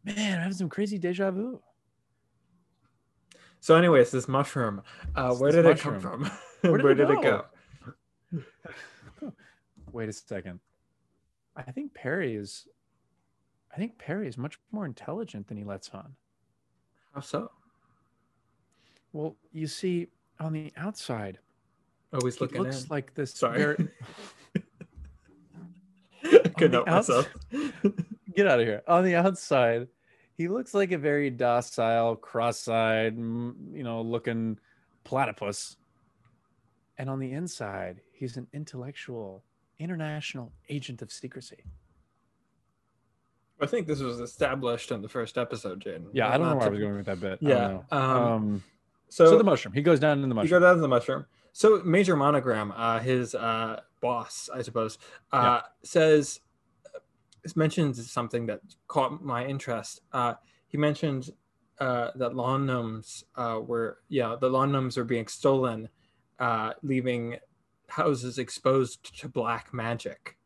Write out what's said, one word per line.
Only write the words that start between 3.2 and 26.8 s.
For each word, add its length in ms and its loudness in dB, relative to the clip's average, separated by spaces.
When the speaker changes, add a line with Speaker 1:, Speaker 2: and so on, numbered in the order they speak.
Speaker 2:
So 160 6
anyways, 340 8
this 180 -4
mushroom, 540 -2
uh, 160 -2
Speaker 1:
It's 80 -2
Speaker 2:
where 120 4
Speaker 1:
this 120 8
Speaker 2:
did 60 10
it 100 6
come 140 -4
Speaker 1:
mushroom. 320 -8
Speaker 2:
from? 40 -6
<laughs> 120 -18
Speaker 1:
Where 60 4
did 80 2
Speaker 2:
Where 80 8
Speaker 1:
it 40 8
Speaker 2:
did 140 4
it 120 4
Speaker 1:
go? 240 2
Speaker 2:
go? 100 -12
Speaker 1:
<laughs> 400 -20
Wait 180 -6
a 20 -10
second. 480 -12
I 60 -14
think 320 -12
Perry 420 -6
is, 320 -12
I 60 -14
think 200 -8
Perry 300 -6
is 80 -12
much 220 -10
more 140 -8
intelligent 640 -10
than 80 -12
he 80 -12
lets 300 -12
on. 200 -18
Speaker 2:
How 80 -12
so? 280 -8
Speaker 1:
Well, 220 -8
you 140 -8
see, 420 -4
on 140 -6
the 240 -8
outside, 640 -8
Speaker 2:
Always 240 -2
Speaker 1:
he 80 -10
Speaker 2:
looking 180 -6
Speaker 1:
looks 200 -6
Speaker 2:
in. 80 -16
Speaker 1:
like 240 -8
this 180 -8
Speaker 2:
Sorry. 260 0
Speaker 1:
very 300 2
Speaker 2:
<laughs> 80 -2
Couldn't 160 6
Speaker 1:
on 120 4